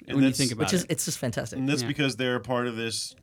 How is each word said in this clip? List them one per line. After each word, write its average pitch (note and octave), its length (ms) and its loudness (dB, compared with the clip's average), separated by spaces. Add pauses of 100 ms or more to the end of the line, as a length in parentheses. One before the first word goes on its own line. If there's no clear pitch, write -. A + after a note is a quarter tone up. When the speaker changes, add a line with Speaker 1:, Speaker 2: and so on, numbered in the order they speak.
Speaker 1:
And C#3 100 0
Speaker 2:
when C#3 60 8
you C3+ 60 8
Speaker 1:
that's B2+ 80 0
Speaker 2:
think C3 140 2
about A2 140 0
Speaker 3:
Which G3 80 2
is, F3 100 2
Speaker 2:
it. - 80 -4
Speaker 3:
it's - 140 -2
just D#3+ 120 -4
fantastic. B2+ 400 -4
Speaker 1:
And C3+ 100 0
that's C#3+ 140 2
Speaker 2:
Yeah. A#2+ 60 -2
Speaker 1:
because C#3 280 0
they're B2 200 0
a B2 40 0
part B2 280 0
of A#2 80 -4
this, A2+ 480 -6